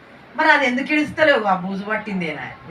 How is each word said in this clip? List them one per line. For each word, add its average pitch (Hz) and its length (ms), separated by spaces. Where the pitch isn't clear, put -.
మరి 311 140
అది 285 140
ఎందుకు 254 280
ఇడుస్తలేవు? 302 500
ఆ 190 120
బూజు 190 280
పట్టిందేనా, 190 600